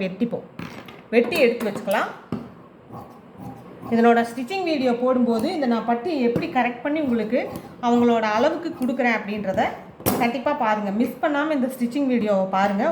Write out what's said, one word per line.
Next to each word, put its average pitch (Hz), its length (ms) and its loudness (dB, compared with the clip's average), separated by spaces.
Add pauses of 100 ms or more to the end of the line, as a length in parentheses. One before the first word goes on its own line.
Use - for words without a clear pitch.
வெட்டிப்போம், 190 420 -4 (720)
வெட்டி 240 200 4 (100)
எடுத்து 233 240 0
வச்சுக்கலாம். 220 380 -2 (1900)
இதனோட 233 360 6
ஸ்டிச்சிங் 359 400 -4
வீடியோ 262 320 2
போடும்போது 247 540 2
இந்த 285 180 0
நான் 214 160 -2
பட்டி 240 240 0 (140)
எப்படி 240 280 0
கரெக்ட் 240 300 0
பண்ணி 294 180 0
உங்களுக்கு 233 380 0 (440)
அவங்களோட 240 380 4 (140)
அளவுக்கு 320 320 0 (100)
கொடுக்குறேன் 233 380 0
அப்படின்றத 196 440 -2 (580)
கண்டிப்பாக 254 420 0
பாருங்கள். 208 380 0
மிஸ் 254 220 -2
பண்ணாம 302 340 0
இந்த 254 180 0
ஸ்டிச்சிங் 247 380 -2
வீடியோவை 208 320 2 (100)
பாருங்க, 202 380 2